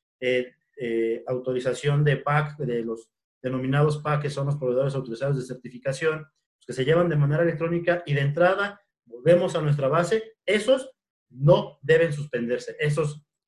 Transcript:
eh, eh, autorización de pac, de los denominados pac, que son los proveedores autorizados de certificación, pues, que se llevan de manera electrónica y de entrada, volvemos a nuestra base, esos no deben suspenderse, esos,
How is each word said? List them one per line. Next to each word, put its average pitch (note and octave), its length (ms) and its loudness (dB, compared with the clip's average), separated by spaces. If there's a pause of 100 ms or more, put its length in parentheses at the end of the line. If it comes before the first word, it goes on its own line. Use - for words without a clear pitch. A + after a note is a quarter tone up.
(200)
eh, B2+ 340 -2 (240)
eh, A2+ 500 -2
autorización B2+ 760 -2
de C#3 140 2
pac, D3 400 -2
de A#2+ 260 -4
los A2+ 260 -10 (340)
denominados C3+ 540 0
pac, D3 240 -2
que D3 80 -4
son C#3 160 -4
los C#3+ 100 -2
proveedores C3 380 -2
autorizados C3+ 420 -4
de B2+ 80 -4
certificación, C3+ 840 -6 (300)
pues, - 100 -20
que B2 60 -10
se C3 120 -2
llevan E3+ 240 4
de D3+ 60 0
manera D3 260 2
electrónica E3+ 640 0
y C#3+ 80 -2
de C#3 80 0
entrada, F#3 580 2 (240)
volvemos D#3 520 2
a D#3+ 60 0
nuestra C#3+ 260 2
base, F3 480 0 (100)
esos A3 460 2 (360)
no D#3+ 540 2
deben D#3+ 320 2
suspenderse, A#2+ 640 -6
esos, D3+ 440 -2 (240)